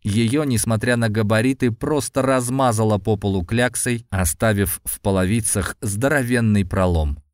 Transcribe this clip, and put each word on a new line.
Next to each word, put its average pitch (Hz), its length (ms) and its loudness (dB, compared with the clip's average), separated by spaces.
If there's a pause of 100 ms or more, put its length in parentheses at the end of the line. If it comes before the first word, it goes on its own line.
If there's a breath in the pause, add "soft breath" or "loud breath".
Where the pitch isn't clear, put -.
Ее, 117 400 0
несмотря 120 540 0
на 113 120 0
габариты, 110 640 2
просто 139 500 -2
размазала 123 760 2
по 110 180 0
полу 98 300 -2
кляксой, 120 640 -2
оставив 98 720 0
в - 160 -10
половицах 98 840 0
здоровенный 117 840 0
пролом. 87 540 0 (140)